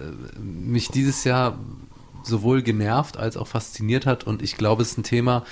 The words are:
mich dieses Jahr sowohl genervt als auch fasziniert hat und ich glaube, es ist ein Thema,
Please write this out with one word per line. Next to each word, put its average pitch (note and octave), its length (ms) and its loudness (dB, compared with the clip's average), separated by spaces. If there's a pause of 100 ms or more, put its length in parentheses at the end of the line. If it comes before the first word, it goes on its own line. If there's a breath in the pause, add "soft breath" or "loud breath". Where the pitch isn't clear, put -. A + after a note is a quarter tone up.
(400)
mich G#2+ 500 -2
dieses C3+ 340 2
Jahr B2+ 340 2 (640)
sowohl A2+ 400 2
genervt A2+ 560 0
als A2+ 180 -4
auch - 120 -6
fasziniert A2+ 580 -2
hat C3 200 2
und G#2+ 180 -2
ich - 140 -6
glaube, A2 260 4
es A2+ 80 -2
ist - 80 -8
ein G#2+ 40 0
Thema, A#2+ 480 2